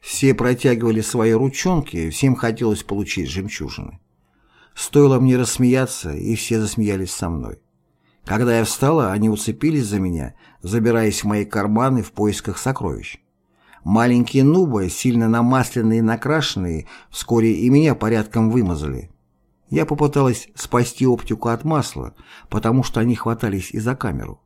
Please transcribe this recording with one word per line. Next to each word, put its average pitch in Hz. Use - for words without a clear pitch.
Все -
протягивали 117
свои 113
ручонки, 131
всем 127
хотелось 113
получить 95
жемчужины. 87
Стоило 135
мне 131
рассмеяться, 127
и 90
все 110
засмеялись 104
со -
мной. 60
Когда 117
я 113
встала, 135
они 107
уцепились 113
за 101
меня, 85
забираясь 110
в 107
мои 104
карманы 110
в -
поисках 101
сокровищ. 85
Маленькие 120
нубы, 139
сильно 117
намасленные 117
и -
накрашенные, 110
вскоре 113
и 98
меня 143
порядком 110
вымазали. 85
Я 156
попыталась 143
спасти -
оптику 113
от 117
масла, 143
потому 113
что -
они 117
хватались 110
и -
за 120
камеру. 65